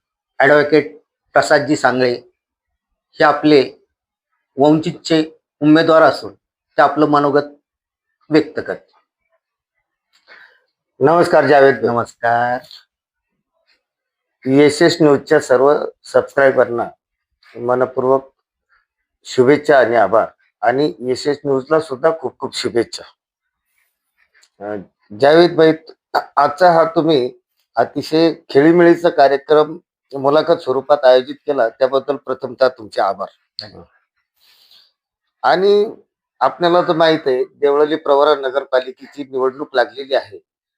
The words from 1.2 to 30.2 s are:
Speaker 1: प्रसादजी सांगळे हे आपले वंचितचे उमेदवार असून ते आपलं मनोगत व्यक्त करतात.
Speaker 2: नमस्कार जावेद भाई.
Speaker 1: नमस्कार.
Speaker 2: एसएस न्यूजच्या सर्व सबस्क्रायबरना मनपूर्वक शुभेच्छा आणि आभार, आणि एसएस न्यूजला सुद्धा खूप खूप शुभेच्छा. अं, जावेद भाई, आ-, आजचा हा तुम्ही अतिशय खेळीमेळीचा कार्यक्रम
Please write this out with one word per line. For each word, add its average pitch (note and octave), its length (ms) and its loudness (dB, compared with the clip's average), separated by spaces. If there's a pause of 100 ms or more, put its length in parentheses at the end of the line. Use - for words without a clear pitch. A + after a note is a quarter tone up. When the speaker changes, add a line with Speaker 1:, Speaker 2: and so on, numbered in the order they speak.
Speaker 1:
प्रसादजी D3 440 0
सांगळे B2+ 360 -2 (1000)
हे E3 120 0
आपले D3 640 2 (680)
वंचितचे D#3 680 0 (380)
उमेदवार D#3+ 420 4
असून B2 320 -2 (440)
ते D#3+ 40 4
आपलं D3 240 0
मनोगत C#3+ 360 0 (880)
व्यक्त D3+ 360 -2
करतात. - 340 -14 (2000)
Speaker 2:
नमस्कार E3 460 2
जावेद C3+ 280 4
भाई. A#2 200 -4
Speaker 1:
नमस्कार. A#2+ 680 -4 (1900)
Speaker 2:
एसएस D3 520 2
न्यूजच्या C#3+ 400 2
सर्व C3 440 0 (200)
सबस्क्रायबरना B2 840 0 (680)
मनपूर्वक B2+ 760 -4 (920)
शुभेच्छा C#3+ 540 0
आणि A#2 180 0
आभार, G2+ 300 0 (360)
आणि C3 320 -2 (160)
एसएस C3+ 340 -6
न्यूजला C#3 360 -2
सुद्धा D3 300 -4 (100)
खूप B2 180 -12
खूप - 180 -12
शुभेच्छा. A2+ 460 -6 (1600)
अं, G#2 200 -10 (400)
जावेद D3+ 360 4
भाई, D#3+ 160 4 (420)
आ-, - 40 -2 (180)
आजचा D3 340 2
हा E3 140 2
तुम्ही D3+ 480 -2 (440)
अतिशय D3+ 580 -2 (140)
खेळीमेळीचा E3+ 600 2
कार्यक्रम D3+ 720 0 (420)